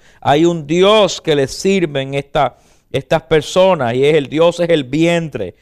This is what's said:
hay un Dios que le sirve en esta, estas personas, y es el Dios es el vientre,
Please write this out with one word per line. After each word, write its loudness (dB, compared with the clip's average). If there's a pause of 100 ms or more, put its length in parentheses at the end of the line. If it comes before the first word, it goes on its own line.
(220)
hay 2
un -2
Dios 2
que -2
le 0
sirve -2
en -10
esta, -4 (340)
estas -2
personas, 0
y 0
es 4
el 0
Dios 0
es 0
el 2
vientre, -2